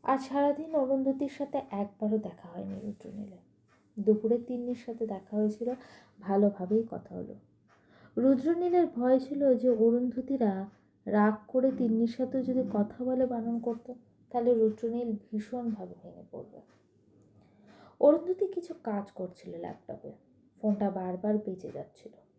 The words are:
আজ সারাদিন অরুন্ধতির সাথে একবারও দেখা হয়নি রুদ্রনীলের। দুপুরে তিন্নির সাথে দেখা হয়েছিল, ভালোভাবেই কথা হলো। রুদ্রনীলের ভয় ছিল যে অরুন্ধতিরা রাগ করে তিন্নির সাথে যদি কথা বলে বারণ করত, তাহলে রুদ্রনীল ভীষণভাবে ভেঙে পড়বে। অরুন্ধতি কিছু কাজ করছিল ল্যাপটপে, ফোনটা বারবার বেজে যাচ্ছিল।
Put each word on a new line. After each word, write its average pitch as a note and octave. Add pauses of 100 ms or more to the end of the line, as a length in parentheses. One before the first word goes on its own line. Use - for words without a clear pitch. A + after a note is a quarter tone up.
আজ C4
সারাদিন C#4+
অরুন্ধতির C4+
সাথে C#4+
একবারও G#3
দেখা F#3
হয়নি G3
রুদ্রনীলের। G3+ (600)
দুপুরে G#3+
তিন্নির A#3+
সাথে A3+
দেখা G3
হয়েছিল, G#3+ (480)
ভালোভাবেই G3+
কথা -
হলো। F3+ (840)
রুদ্রনীলের E4
ভয় B3
ছিল C#4
যে A#3+
অরুন্ধতিরা A#3 (380)
রাগ G#3 (140)
করে C4
তিন্নির A#3
সাথে B3+
যদি B3+
কথা G#3
বলে B3+
বারণ A#3
করত, A#3 (380)
তাহলে A#3+
রুদ্রনীল A3+
ভীষণভাবে G#3
ভেঙে F3
পড়বে। - (1400)
অরুন্ধতি E4+
কিছু F4 (100)
কাজ G3+
করছিল F3+
ল্যাপটপে, - (480)
ফোনটা G3+
বারবার F#3
বেজে F#3
যাচ্ছিল। - (260)